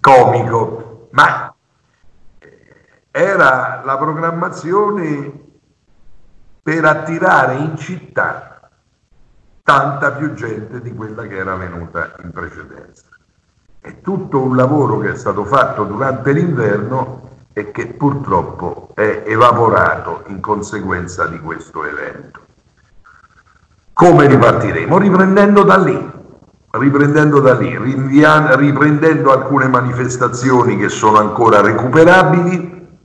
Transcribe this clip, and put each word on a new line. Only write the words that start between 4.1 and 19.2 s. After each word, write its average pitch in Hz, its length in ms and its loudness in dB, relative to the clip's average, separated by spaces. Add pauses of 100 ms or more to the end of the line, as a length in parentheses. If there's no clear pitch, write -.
per 156 220 -2
attirare 156 720 0
in 151 220 -6
città - 920 -10 (920)
tanta 143 500 0
più 147 220 -8
gente 113 480 -12
di 120 120 -14
quella 107 340 -14
che 98 80 -14
era 95 200 -6
venuta 85 680 -10
in 87 80 -14
precedenza. 78 760 -16 (720)
È - 220 -20
tutto 185 400 -4
un 127 140 -2
lavoro 127 440 2
che 98 120 -4
è 90 40 -6
stato 101 300 -6
fatto 117 380 -2
durante 123 480 -4
l'inverno 127 1000 -4 (240)
e 104 180 -8
che - 160 -8
purtroppo 92 1080 -4
è 104 300 -2